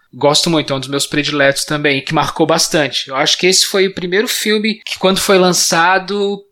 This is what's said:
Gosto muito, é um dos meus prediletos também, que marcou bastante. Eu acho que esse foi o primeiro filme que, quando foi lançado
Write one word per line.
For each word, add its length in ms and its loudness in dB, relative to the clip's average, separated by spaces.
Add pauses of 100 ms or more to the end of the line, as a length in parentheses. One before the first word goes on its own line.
(120)
Gosto 380 2
muito, 220 0
é 40 -2
um 40 -6
dos 80 -10
meus 180 -4
prediletos 580 0
também, 380 -2
que 120 -6
marcou 320 0
bastante. 640 0
Eu 60 -10
acho 240 0
que 80 0
esse 200 2
foi 200 0
o 80 -4
primeiro 320 -2
filme 580 -2
que, 140 -10
quando 220 2
foi 180 4
lançado 1120 0